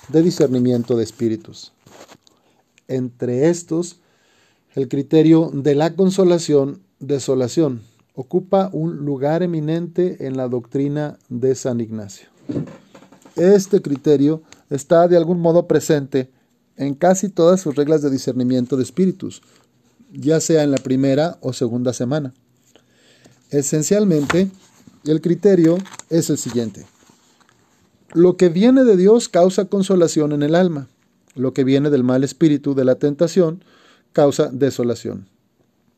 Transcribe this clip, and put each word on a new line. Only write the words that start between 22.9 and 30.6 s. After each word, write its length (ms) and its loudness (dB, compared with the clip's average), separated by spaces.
Esencialmente, 1000 0
el 160 -2
criterio 560 2
es 200 -2
el 80 -2
siguiente. 480 -8
Lo 240 4
que 140 4
viene 340 4
de 140 6
Dios 320 4
causa 400 2
consolación 640 0
en 100 -2
el 100 0
alma. 360 0